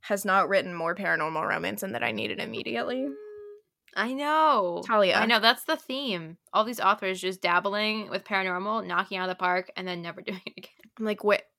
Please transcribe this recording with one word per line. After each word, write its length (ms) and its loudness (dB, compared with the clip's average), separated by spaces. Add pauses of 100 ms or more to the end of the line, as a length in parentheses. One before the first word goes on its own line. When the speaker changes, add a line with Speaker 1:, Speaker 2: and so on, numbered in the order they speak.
Speaker 1:
has 240 -2
not 240 4
written 240 2
more 220 -2
paranormal 520 0
romance 360 -2
and 120 -6
that 80 -2
I 80 0
needed 300 -4
immediately. 640 -4 (880)
Speaker 2:
I 180 -4
know. 760 2
Speaker 1:
Talia. 300 6
Speaker 2:
I 100 4
know. 120 6
That's 260 4
the 120 0
theme. 600 -6 (140)
All 120 4
these 160 -4
authors 420 2
just 200 -4
dabbling 680 2
with 160 -4
paranormal, 640 -2
knocking 320 -2
out 100 -2
of 80 -4
the 20 -20
park, 380 0
and 100 -6
then 140 -6
never 200 -10
<laughs> 20 -18
doing 240 -8
it 100 -14
again. 140 -18 (260)
Speaker 1:
I'm 80 -4
like, 180 -2
"What? 200 4 (160)